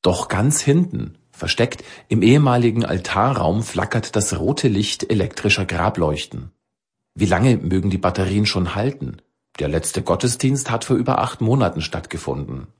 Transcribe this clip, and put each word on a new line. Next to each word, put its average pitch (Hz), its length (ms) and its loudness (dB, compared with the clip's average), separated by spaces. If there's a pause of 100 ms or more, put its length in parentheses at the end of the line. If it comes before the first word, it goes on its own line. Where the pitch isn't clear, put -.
Doch 90 240 2
ganz 123 340 2
hinten, - 560 2 (140)
versteckt - 540 -4 (240)
im 110 140 2
ehemaligen 120 600 4
Altarraum, 92 800 0
flackert - 540 -4
das 101 240 -2
rote 131 260 0
Licht 101 460 0
elektrischer 101 520 0
Grableuchten. 82 840 -2 (640)
Wie 104 120 2
lange 104 300 4
mögen 92 340 0
die 95 60 0
Batterien 95 500 0
schon 90 280 -2
halten? 104 480 -4 (380)
Der 71 80 -2
letzte - 340 -2
Gottesdienst 131 720 0
hat 117 120 -4
vor 127 120 2
über 127 240 0
acht - 200 -6
Monaten 110 420 2
stattgefunden. 69 840 -8 (140)